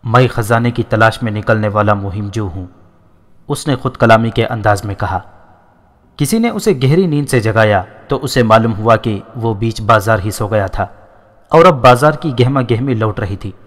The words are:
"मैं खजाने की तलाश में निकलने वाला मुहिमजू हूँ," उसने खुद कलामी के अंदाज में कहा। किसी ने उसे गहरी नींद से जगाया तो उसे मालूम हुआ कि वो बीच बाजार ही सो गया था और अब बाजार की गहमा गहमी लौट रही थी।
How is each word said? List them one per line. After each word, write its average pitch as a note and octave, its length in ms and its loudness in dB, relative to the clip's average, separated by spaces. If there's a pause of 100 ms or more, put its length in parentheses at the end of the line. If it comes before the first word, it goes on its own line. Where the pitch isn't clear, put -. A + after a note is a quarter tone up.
"मैं A#2+ 240 4
खजाने A#2 420 0
की A#2+ 120 -4
तलाश A2+ 400 0
में A2+ 80 -4
निकलने G#2+ 360 -2
वाला G#2 280 2
मुहिमजू G2+ 520 -6
हूँ," F2+ 220 -10 (800)
उसने C#3+ 260 -2
खुद - 220 -6
कलामी A2+ 340 4
के A#2 120 0
अंदाज G#2+ 420 -2
में G2+ 100 -6
कहा। G2 280 -6 (920)
किसी G#3 220 -2
ने A#3 100 0
उसे G#3 240 -2
गहरी C#3+ 340 2
नींद D3 200 -2
से B2+ 120 0
जगाया G#2+ 460 2 (240)
तो C#3 60 0
उसे B2+ 280 -2
मालूम A2+ 280 4
हुआ G#2+ 240 2
कि A2 280 -6 (140)
वो A2+ 180 -4
बीच A2 260 -6
बाजार G#2+ 380 2
ही G#2 120 -6
सो G#2+ 160 -6
गया G2+ 200 -2
था - 420 -8 (440)
और D#3+ 120 8
अब F3+ 80 6
बाजार C3 420 4
की D3 160 -6
गहमा B2+ 300 0
गहमी B2 320 -2
लौट G#2+ 260 -4
रही G2 180 -8
थी। F#2+ 160 -12 (140)